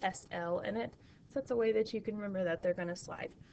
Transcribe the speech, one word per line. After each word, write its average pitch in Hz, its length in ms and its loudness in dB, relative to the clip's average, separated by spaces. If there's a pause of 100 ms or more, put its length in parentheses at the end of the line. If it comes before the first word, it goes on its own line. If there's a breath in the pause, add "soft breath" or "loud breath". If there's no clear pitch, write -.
S 190 280 -2
L 175 280 0
in 214 180 -2
it. 240 160 -2 (400 loud breath)
So 277 60 -2
that's 262 120 -4
a 247 40 2
way 226 160 4
that 220 240 4
you 214 40 0
can 208 160 -2
remember 196 280 0
that 170 180 2
they're 180 140 4
gonna 175 200 -2
slide. - 360 -8 (220 loud breath)